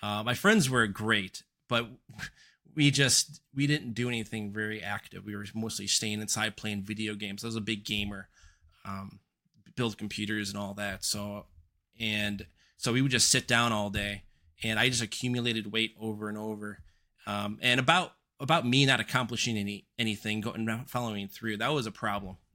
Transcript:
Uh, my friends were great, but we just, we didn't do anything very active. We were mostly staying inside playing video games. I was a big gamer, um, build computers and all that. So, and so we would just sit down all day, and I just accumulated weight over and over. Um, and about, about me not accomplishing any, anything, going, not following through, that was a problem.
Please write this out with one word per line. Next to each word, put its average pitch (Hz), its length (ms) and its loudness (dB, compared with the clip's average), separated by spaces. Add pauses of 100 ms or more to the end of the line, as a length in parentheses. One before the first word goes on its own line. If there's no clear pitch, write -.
Uh, 104 220 -4
my 120 120 0
friends 190 360 6
were 120 160 4
great, 104 560 0 (260)
but 117 200 0 (880)
we 143 160 6
just, 139 480 2 (120)
we 139 140 0
didn't 135 280 0
do 120 140 -2
anything 110 440 -4
very 107 280 -4
active. 98 440 -8
We 104 100 -8
were 101 180 -8
mostly 107 360 -6
staying 107 320 0
inside 95 360 -2
playing 101 280 -6
video 107 320 -6
games. 101 260 -8
I 117 60 -6
was 113 80 -4
a 110 40 -4
big 104 240 -4
gamer, 101 440 -4 (560)
um, 98 340 -10 (580)
build 117 200 -2
computers 104 520 -4
and 101 100 -8
all 101 160 -8
that. 101 300 -6
So, 104 420 -6 (540)
and 104 460 -2 (300)
so - 160 0
we 131 100 6
would 135 100 2
just 117 160 6
sit - 180 4
down 117 260 4
all 104 180 0
day, 101 320 -4 (400)
and 110 160 0
I 123 100 6
just 120 140 0
accumulated 117 720 -2
weight 113 280 0
over 107 280 -4
and 104 80 -6
over. 104 440 -8 (480)
Um, 104 320 -2
and 123 180 6
about, 160 340 4 (280)
about 143 260 4
me 135 200 6
not 131 120 6
accomplishing 120 580 0
any, 101 300 -4 (120)
anything, 107 420 -2
going, 110 240 -4
not 113 240 -4
following 107 400 -4
through, 107 300 -6
that 123 140 0
was 135 140 0
a 104 60 -8
problem. 101 460 -6 (160)